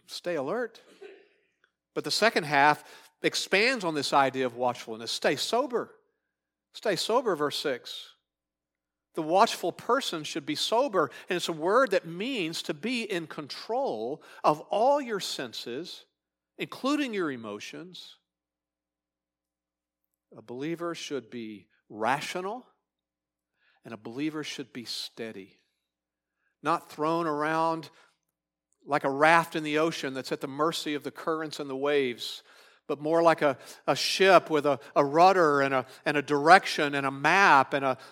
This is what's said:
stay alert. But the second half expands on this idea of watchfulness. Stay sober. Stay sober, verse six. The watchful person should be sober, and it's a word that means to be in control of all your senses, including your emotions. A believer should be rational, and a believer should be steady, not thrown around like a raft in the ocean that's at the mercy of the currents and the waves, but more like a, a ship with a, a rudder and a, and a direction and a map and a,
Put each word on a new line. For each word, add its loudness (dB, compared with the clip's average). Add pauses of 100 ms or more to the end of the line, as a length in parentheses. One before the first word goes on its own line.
stay -10
alert. -6 (1160)
But -6
the -6
second 2
half 4 (400)
expands 0
on -4
this -4
idea 2
of -4
watchfulness. -6
Stay 0
sober. -4 (840)
Stay -2
sober, 0
verse -2
six. -8 (1000)
The -6
watchful 2
person -2
should -8
be -6
sober, 0 (200)
and -2
it's -4
a -4
word 2
that 0
means -6
to -8
be -4
in -6
control -6 (220)
of 4
all 2
your -6
senses, -10 (540)
including -4
your -2
emotions. -14 (2250)
A -20
believer -8
should -10
be -14 (200)
rational, -4 (1160)
and -14
a -14
believer -8
should -12
be -12
steady, -12 (1040)
not -2
thrown -2
around -2 (960)
like -2
a 2
raft 4
in -2
the -2
ocean -2
that's -6
at -8
the -8
mercy -4
of -6
the -8
currents -8
and -10
the -6
waves, -2 (440)
but -6
more 2
like 6
a, 2 (300)
a 2
ship 6
with 2
a, 2 (160)
a 6
rudder 6
and 2
a, 0 (200)
and 2
a 4
direction 4
and -2
a 0
map 6
and 0
a, 0 (140)